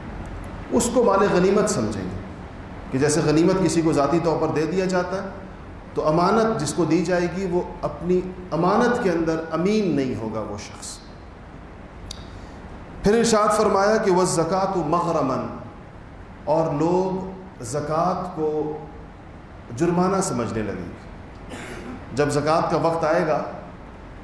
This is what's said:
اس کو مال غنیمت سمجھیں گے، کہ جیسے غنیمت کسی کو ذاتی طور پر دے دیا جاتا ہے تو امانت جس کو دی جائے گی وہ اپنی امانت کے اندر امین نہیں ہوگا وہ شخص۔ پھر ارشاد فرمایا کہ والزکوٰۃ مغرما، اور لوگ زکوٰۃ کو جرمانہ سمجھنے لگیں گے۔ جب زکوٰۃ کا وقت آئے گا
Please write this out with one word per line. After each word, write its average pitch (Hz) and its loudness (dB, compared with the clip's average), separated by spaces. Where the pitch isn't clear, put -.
اس 247 4
کو 254 6
مال 196 4
غنیمت 196 4
سمجھیں 104 -2
گے، 90 -6
کہ 135 0
جیسے 147 4
غنیمت 160 6
کسی 165 4
کو 156 4
ذاتی 143 4
طور 156 2
پر 156 2
دے 151 0
دیا 185 0
جاتا 185 0
ہے 196 -8
تو 147 0
امانت 190 4
جس 143 -2
کو 170 2
دی 165 4
جائے 180 2
گی 196 -2
وہ 175 2
اپنی 170 0
امانت 180 4
کے 190 2
اندر 165 2
امین 180 2
نہیں 127 0
ہوگا 110 -4
وہ 101 -6
شخص۔ - -12
پھر 208 6
ارشاد 220 4
فرمایا 202 4
کہ 214 2
والزکوٰۃ 180 2
مغرما، 151 0
اور 156 2
لوگ 185 0
زکوٰۃ 156 -2
کو 151 0
جرمانہ 175 2
سمجھنے 113 -2
لگیں 101 -4
گے۔ - -10
جب 139 2
زکوٰۃ 151 2
کا 165 4
وقت 160 2
آئے 165 2
گا - 2